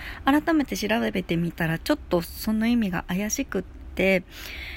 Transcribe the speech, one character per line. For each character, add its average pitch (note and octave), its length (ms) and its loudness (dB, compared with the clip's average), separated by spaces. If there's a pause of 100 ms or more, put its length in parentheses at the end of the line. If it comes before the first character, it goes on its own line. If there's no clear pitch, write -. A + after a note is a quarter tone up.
(240)
改 D4+ 280 4
め D4+ 120 4
て G3+ 120 -4
調 G#3 120 -2 (120)
べ G#3 220 -2
て F3 140 0
み E3+ 160 0
た E3 160 0
ら、 E3 100 0
ち - 140 -2
ょ - 20 4
っ D4 40 0 (100)
と E3+ 140 2
そ - 300 -4
の A3 140 2
意 A#3+ 80 4
味 A3 160 2
が E3 160 -2
怪 G3+ 240 -2
し C#4 140 -2
く G3 160 -2
っ - 20 -4 (320)
て、 F#3 300 4 (520)